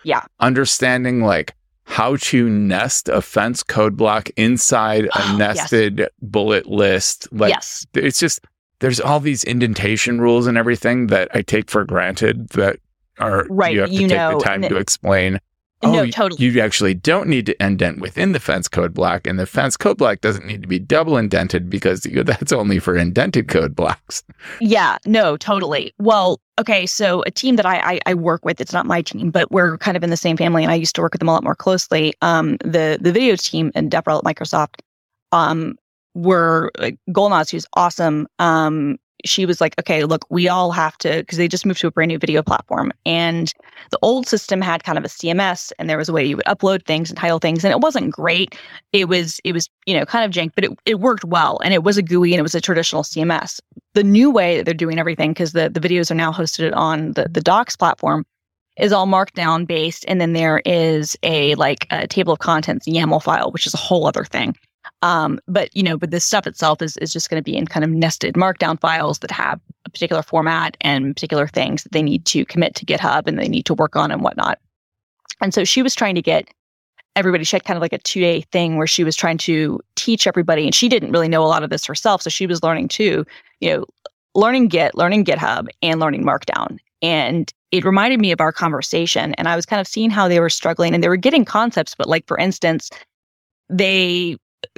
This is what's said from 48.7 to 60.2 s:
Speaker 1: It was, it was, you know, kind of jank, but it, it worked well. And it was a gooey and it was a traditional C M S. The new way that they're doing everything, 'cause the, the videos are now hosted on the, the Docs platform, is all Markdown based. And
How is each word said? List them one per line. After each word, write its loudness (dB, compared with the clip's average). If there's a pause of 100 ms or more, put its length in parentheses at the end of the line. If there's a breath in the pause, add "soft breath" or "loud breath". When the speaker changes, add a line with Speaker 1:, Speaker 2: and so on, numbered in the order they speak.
Speaker 1:
It 2
was, -2
it -2
was, -4 (160)
you 0
know, 0
kind 0
of -4
jank, -2
but 0
it, -4 (140)
it 0
worked 0
well. 0
And 0
it 2
was 4
a 2
gooey 4
and 2
it 2
was -2
a -2
traditional -2
C -6
M 0
S. -4 (340)
The 4
new 8
way 4
that -2
they're -2
doing -2
everything, -2
'cause -4
the, 0
the -4
videos 0
are -2
now 0
hosted -4
on -2
the, -2
the -2
Docs 2
platform, 0 (500)
is 2
all 2
Markdown 0
based. -4
And 0